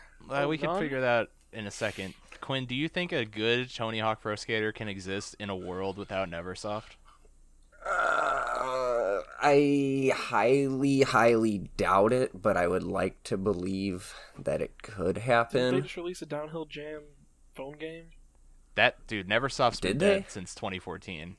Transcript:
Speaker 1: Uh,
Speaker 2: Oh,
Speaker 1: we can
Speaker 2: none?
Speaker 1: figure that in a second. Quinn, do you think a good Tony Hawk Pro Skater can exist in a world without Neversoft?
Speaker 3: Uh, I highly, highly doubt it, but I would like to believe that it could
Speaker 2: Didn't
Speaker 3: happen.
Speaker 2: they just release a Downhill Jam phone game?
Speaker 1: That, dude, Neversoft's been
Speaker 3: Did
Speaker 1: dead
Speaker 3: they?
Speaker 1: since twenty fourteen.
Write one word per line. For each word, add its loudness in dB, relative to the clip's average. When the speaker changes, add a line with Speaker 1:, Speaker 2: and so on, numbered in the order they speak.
Speaker 1:
Uh, -2
Speaker 2:
Oh, 0
Speaker 1:
we -2
can -2
Speaker 2:
none? -2
Speaker 1:
figure -2
that 2
in -8
a -8
second. -4
Quinn, -4
do -6
you -2
think -6
a 0
good 0
Tony -4
Hawk 0
Pro -4
Skater -2
can -8
exist -8
in -8
a -4
world -4
without -4
Neversoft? -8
Speaker 3:
Uh, 0
I 4
highly, 4
highly 6
doubt 6
it, 0
but 4
I 4
would 2
like -2
to -2
believe -2
that -2
it -8
could -2
Speaker 2:
Didn't -8
Speaker 3:
happen. 2
Speaker 2:
they 0
just -10
release -8
a -14
Downhill -8
Jam -12
phone -12
game? -12
Speaker 1:
That, 4
dude, -4
Neversoft's 2
been 0
Speaker 3:
Did -2
Speaker 1:
dead 4
Speaker 3:
they? -20
Speaker 1:
since -12
twenty -6
fourteen. -12